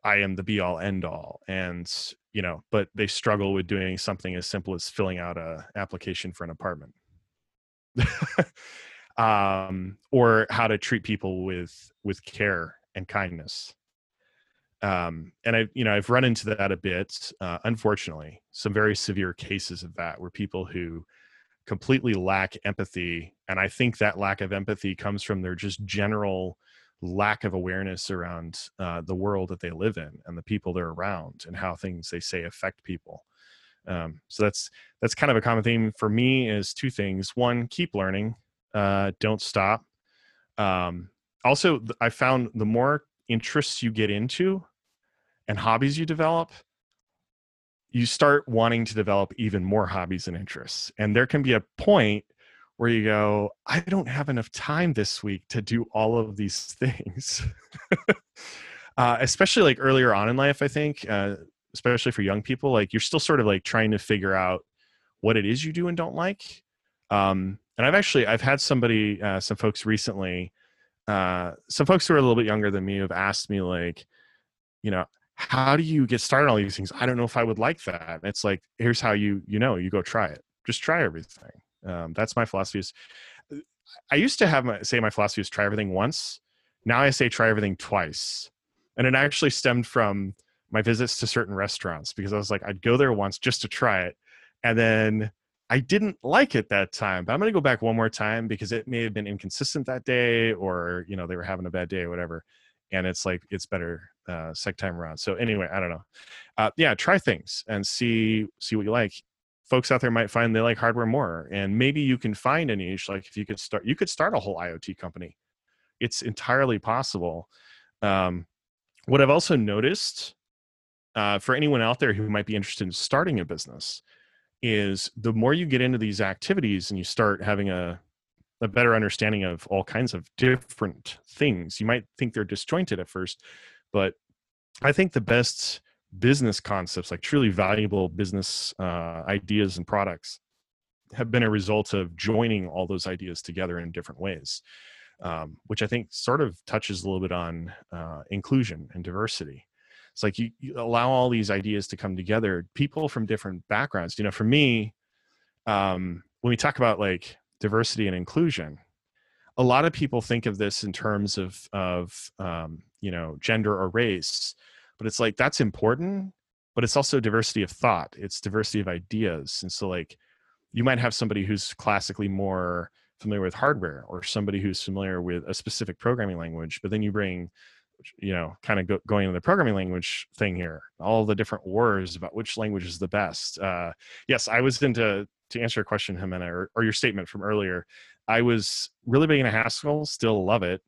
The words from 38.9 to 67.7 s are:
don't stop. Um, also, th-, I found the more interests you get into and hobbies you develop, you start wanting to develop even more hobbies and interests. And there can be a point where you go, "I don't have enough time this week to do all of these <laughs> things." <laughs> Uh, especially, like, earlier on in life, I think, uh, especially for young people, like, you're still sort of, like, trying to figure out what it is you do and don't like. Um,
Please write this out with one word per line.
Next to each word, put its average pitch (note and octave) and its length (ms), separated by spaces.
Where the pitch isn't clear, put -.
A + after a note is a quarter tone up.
don't G#2+ 220
stop. G#2 420
Um, F2+ 540
also, C#3 360
th-, A2 100
I A#2 80
found B2+ 460
the A2 100
more B2 400
interests - 540
you A#2 80
get A2 200
into F3+ 540
and G#2 100
hobbies A#2+ 400
you E3 80
develop, E3 460
you A#2+ 160
start C#3+ 420
wanting A#2 360
to G#2+ 100
develop G2+ 420
even G2+ 280
more G2+ 200
hobbies F2+ 440
and E2+ 80
interests. - 600
And G#2 180
there B2+ 100
can D3 160
be B2+ 120
a G#2+ 80
point G#2+ 480
where A#2+ 120
you A2+ 140
go, G#2 480
"I D3+ 140
don't F3+ 260
have C#3+ 220
enough B2 240
time D#3+ 400
this G#2+ 320
week G2 240
to A#2+ 120
do A2+ 320
all A2 240
of A2 200
these G2+ 280
<laughs> - 140
things." - 640
<laughs> - 240
Uh, B2 240
especially, F#3+ 440
like, C3+ 160
earlier C3 340
on G#2 140
in B2 80
life, C#3 260
I C#3+ 60
think, D3 400
uh, G2+ 280
especially B2 380
for G#2+ 100
young G2 200
people, C3 280
like, G#2+ 220
you're A2+ 80
still - 180
sort D3 220
of, G#2+ 60
like, G2 180
trying A2 280
to G#2 60
figure G2 360
out F#2 300
what A2 140
it G2+ 100
is B2+ 180
you D#3 80
do F3 160
and F3 80
don't E3 180
like. F3+ 480
Um, F#2+ 480